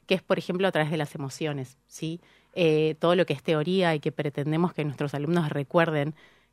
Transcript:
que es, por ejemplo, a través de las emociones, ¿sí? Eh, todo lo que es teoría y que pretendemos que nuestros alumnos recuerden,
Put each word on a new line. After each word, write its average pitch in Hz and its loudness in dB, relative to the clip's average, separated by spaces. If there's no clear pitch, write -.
que 190 0
es, 180 0
por 180 0
ejemplo, 185 -2
a 175 0
través 156 0
de 165 -2
las 147 -6
emociones, 139 -8
¿sí? 160 -10
Eh, 156 4
todo 170 4
lo 180 4
que 156 -2
es 135 -6
teoría 170 2
y 147 -2
que 151 -4
pretendemos 151 -2
que 151 -4
nuestros 147 -4
alumnos 156 0
recuerden, 151 0